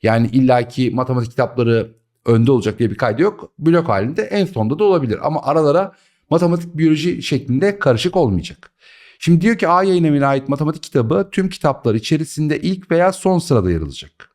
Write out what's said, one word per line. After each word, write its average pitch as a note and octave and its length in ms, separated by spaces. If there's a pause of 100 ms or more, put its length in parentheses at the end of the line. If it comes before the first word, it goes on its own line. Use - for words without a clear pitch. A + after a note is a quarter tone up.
Yani A2+ 240
illaki B2+ 640
matematik B2 380
kitapları A#2 680 (300)
önde A#2 260
olacak G#2+ 280
diye A#2 120
bir G2+ 60
kaydı A2+ 240
yok. - 380
Blok E3 300
halinde A2+ 320
en G3+ 240
sonda A#2 340
da G#3+ 40
olabilir D#3+ 380
ama D3+ 220
aralara D#3 480 (380)
matematik, E3+ 480
biyoloji D#3 460
şeklinde D3+ 560
karışık E3+ 360
olmayacak. G#2 540 (500)
Şimdi E3 220
diyor A3 160
ki F3 100
A F3+ 160
yayın F#3 200
evine C#3+ 220
ait C#3 240
matematik D3 340
kitabı D3 480
tüm F#3+ 180
kitaplar C3+ 460
içerisinde D3+ 680
ilk F#3+ 300
veya F3+ 220
son F#3 260
sırada G2+ 320
yer D#2+ 100
alacak. - 540